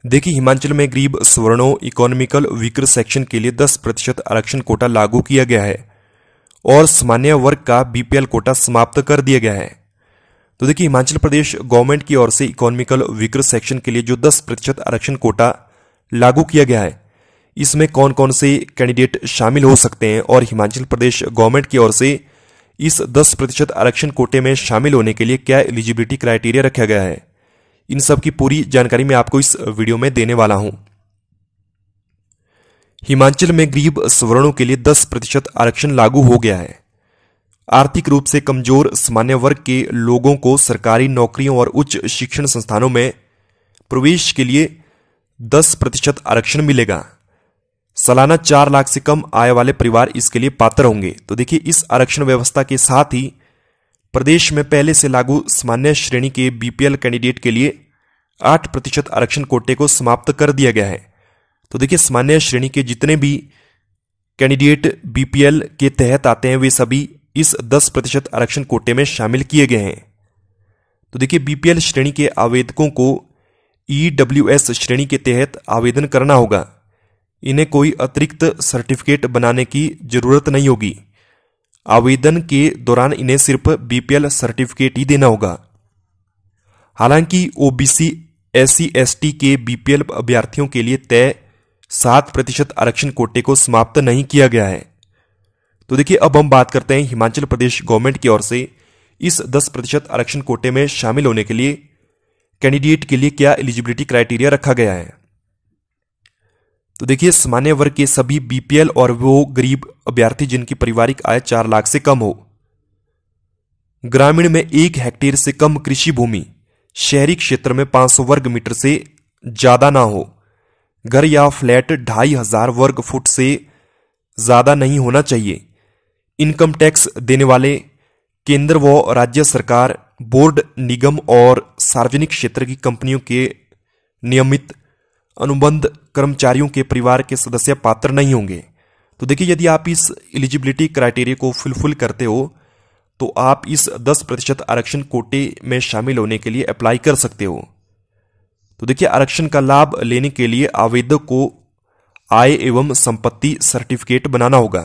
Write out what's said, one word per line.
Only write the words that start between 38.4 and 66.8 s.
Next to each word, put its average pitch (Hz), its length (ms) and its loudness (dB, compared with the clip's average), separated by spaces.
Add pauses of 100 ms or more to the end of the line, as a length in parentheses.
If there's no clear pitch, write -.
कमजोर 135 540 0
सामान्य 117 420 0
वर्ग 131 300 0
के 127 160 -2 (100)
लोगों 120 440 0
को 131 220 2
सरकारी 117 500 0
नौकरियों 127 500 0
और 120 100 2
उच्च - 400 -2
शिक्षण - 380 -6
संस्थानों 117 420 -2
में 123 240 0 (800)
प्रवेश 147 420 0
के 131 120 -2
लिए 147 320 -2 (640)
दस 127 340 2
प्रतिशत - 520 -4
आरक्षण 117 360 -2
मिलेगा। 117 420 0 (920)
सालाना 131 400 4
चार 143 340 4
लाख 139 180 2
से 139 120 -4
कम 151 220 -2 (120)
आय 120 160 2
वाले 123 220 2
परिवार 117 440 2
इसके - 220 -4
लिए 131 120 -2
पात्र 123 340 2
होंगे। 107 260 0 (180)
तो 104 60 -6
देखिए, 127 240 -2
इस 165 320 -2
आरक्षण 127 320 0
व्यवस्था 131 400 0
के 135 160 -4
साथ 139 360 0
ही 127 80 -4 (920)
प्रदेश 151 380 2
में 147 120 -2
पहले 151 300 0
से 147 140 0
लागू 131 400 0
सामान्य 127 460 -2
श्रेणी 131 360 -4
के 127 200 -2
बीपीएल 123 460 -4
कैंडिडेट 123 420 -4
के 120 120 -2
लिए 120 220 0 (680)
आठ 160 320 0
प्रतिशत 139 380 -6
आरक्षण 120 340 -4
कोटे 127 300 -2
को 143 140 0
समाप्त 120 440 -2
कर 147 200 0
दिया 135 180 2
गया 104 160 0
है। 95 140 -8 (720)
तो 117 60 -8
देखिए, 139 200 0
सामान्य 135 420 2
श्रेणी 127 280 -4
के 139 140 -4
जितने 131 340 0
भी 143 180 0 (1040)
कैंडिडेट 143 680 2
बीपीएल 139 640 0 (120)
के 139 100 2
तहत 131 360 0
आते 123 220 0
हैं, 131 80 0
वे 131 140 2
सभी 127 380 -2 (280)